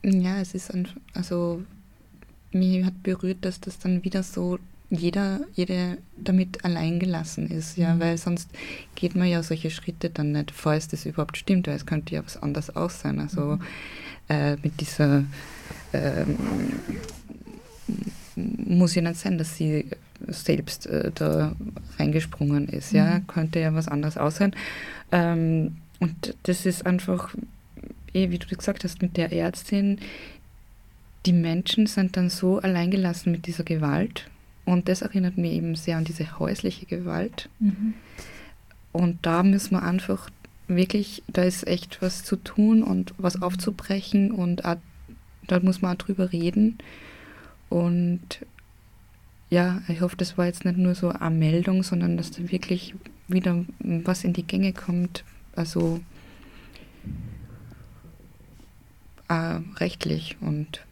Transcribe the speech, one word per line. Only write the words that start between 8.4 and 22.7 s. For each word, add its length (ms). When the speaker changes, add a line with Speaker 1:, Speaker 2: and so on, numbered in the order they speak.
Speaker 1:
geht 200
man 140
ja 140
solche 280
Schritte 400
dann 220
nicht, 180
falls 380
das 160
überhaupt 320
stimmt, 320
weil 80
es 100
könnte 280
ja 100
was 180
anderes 320
auch 160
sein. 300
Also, 360
Speaker 2:
Mhm. 60
Speaker 1:
äh, 340
mit 180
dieser, 440
ähm, 460
muss 600
ja 80
nicht 180
sein, 180
dass 180
sie 300
selbst, 600
äh, 280
da 400
reingesprungen 680
ist, 240